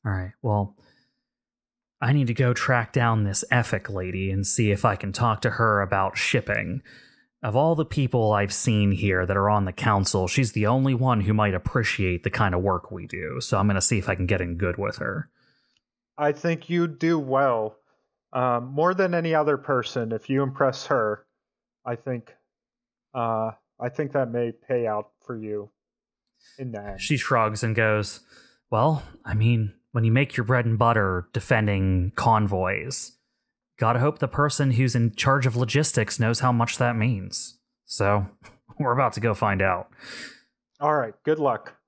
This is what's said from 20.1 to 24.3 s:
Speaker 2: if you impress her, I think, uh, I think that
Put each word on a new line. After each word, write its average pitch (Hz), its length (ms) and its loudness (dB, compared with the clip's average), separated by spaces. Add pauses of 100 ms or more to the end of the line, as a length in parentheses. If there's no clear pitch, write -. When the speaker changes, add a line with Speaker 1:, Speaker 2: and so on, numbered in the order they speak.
Speaker 2:
if 110 180 -6
you 135 140 2
impress 135 440 -2
her, 110 380 0 (600)
I 120 100 -4
think, 120 380 -10 (800)
uh, 113 380 -2 (280)
I 123 100 -4
think 139 240 -6
that 127 180 0